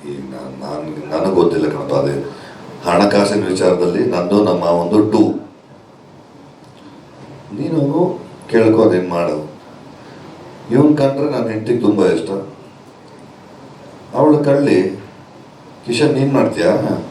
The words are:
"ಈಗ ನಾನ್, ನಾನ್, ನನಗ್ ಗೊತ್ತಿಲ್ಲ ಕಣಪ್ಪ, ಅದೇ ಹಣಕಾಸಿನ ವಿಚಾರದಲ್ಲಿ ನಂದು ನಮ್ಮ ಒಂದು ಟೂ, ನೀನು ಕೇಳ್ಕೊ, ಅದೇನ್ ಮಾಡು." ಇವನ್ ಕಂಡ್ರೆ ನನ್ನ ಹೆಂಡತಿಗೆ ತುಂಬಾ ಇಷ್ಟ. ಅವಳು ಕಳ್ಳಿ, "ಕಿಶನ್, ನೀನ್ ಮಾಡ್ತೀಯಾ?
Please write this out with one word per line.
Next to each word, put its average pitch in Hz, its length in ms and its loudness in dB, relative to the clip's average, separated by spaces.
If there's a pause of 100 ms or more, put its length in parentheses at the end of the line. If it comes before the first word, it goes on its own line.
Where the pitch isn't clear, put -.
"ಈಗ 71 100 -10
ನಾನ್, 67 400 -14
ನಾನ್, 78 640 -8
ನನಗ್ 95 140 -2
ಗೊತ್ತಿಲ್ಲ 82 340 2
ಕಣಪ್ಪ, 71 240 -6
ಅದೇ 69 360 -2 (560)
ಹಣಕಾಸಿನ 101 600 0
ವಿಚಾರದಲ್ಲಿ 90 600 0
ನಂದು 98 380 2
ನಮ್ಮ 90 200 0
ಒಂದು 92 480 2
ಟೂ, - 80 2 (2250)
ನೀನು 151 680 -2 (320)
ಕೇಳ್ಕೊ, 110 320 4
ಅದೇನ್ 90 260 2
ಮಾಡು." 82 480 -4 (1120)
ಇವನ್ 151 260 6
ಕಂಡ್ರೆ 139 320 0
ನನ್ನ 117 200 -2
ಹೆಂಡತಿಗೆ 110 320 -2
ತುಂಬಾ 101 240 2
ಇಷ್ಟ. 90 240 0 (1900)
ಅವಳು 151 280 4
ಕಳ್ಳಿ, 143 460 2 (960)
"ಕಿಶನ್, 131 280 2
ನೀನ್ 135 200 0
ಮಾಡ್ತೀಯಾ? - 760 0